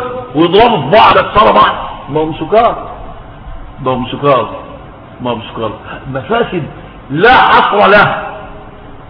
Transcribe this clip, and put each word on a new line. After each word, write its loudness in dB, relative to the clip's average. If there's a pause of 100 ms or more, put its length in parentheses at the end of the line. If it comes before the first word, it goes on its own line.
(360)
ويضربوا 4
في 2
بعض، 6
يكسروا 4
بعض. 2 (200)
ما -2
هم -4
سكار، 0 (920)
ما -2
هم -4
سكار، 0 (640)
ما -2
هم -8 (120)
سكار. -6 (400)
مفاسد -4 (460)
لا 4
حصر 4 (140)
له، 4 (880)